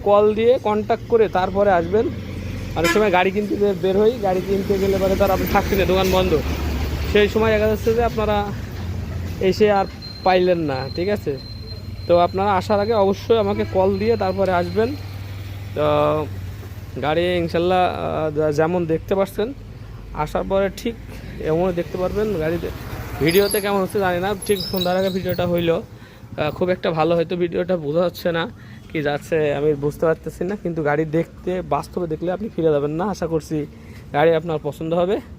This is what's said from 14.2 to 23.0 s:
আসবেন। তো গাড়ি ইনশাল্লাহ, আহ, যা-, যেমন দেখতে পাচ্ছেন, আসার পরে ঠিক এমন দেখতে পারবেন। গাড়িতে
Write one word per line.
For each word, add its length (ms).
আসবেন। 440
তো 500
গাড়ি 360
ইনশাল্লাহ, 420
আহ, 560
যা-, 160
যেমন 340
দেখতে 300
পাচ্ছেন, 380
আসার 360
পরে 280
ঠিক 180
এমন 260
দেখতে 260
পারবেন। 420
গাড়িতে 280